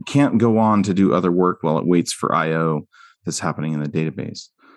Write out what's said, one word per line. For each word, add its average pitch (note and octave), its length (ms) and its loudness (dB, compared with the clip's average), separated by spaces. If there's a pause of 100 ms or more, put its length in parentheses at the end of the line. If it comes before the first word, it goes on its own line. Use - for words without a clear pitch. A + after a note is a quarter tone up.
can't C#3+ 340 2
go A2+ 180 4
on G#2+ 260 4
to G2 100 0
do F#2+ 200 2
other F2+ 180 2
work F2+ 300 2
while D#2+ 160 0
it - 100 -2
waits F2 240 2
for - 240 -2
I D#2+ 160 0
O D#2+ 340 -2 (380)
that's E2 160 -8
happening D#2 320 -4
in D2+ 100 -4
the D2+ 60 -4
database. D2+ 640 -8 (280)